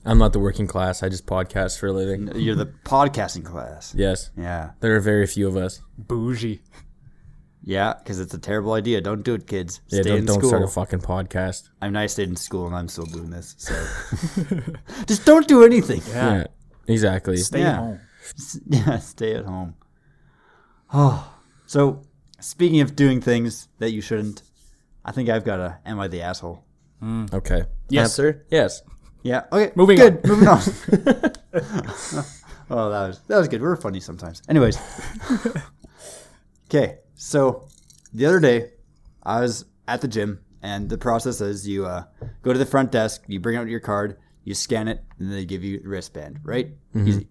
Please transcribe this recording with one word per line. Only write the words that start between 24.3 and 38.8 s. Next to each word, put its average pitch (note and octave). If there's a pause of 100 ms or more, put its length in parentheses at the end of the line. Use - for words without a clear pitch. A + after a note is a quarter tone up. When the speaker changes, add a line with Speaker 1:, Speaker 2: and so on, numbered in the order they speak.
Speaker 2:
I A2
think B2
I've A2
got G2+
a F2
"Am G#2+
I G2
the E2+
asshole?" F2 (380)
Speaker 3:
Mm. A2
Speaker 1:
Okay. F#2 (240)
Speaker 3:
Yes. A#2
Speaker 1:
Answer? D3
Yes. C#3 (400)
Speaker 2:
Yeah. B2
Okay. G3+
Speaker 3:
Moving F#3+
Speaker 2:
Good. F#3+
Speaker 3:
on. G3
Speaker 2:
Moving G#3
on. F3+
Speaker 1:
<laughs> F#3
Speaker 2:
<laughs> - (400)
Oh, A2
that G2+
was, F#2
that G#3+
was E3
good. A2+
We're E3
funny F#2+
sometimes. E2+
Anyways. B2+
<laughs> - (1200)
Okay. C3 (160)
So C3+ (460)
the A#2
other F3
day, A#2+ (520)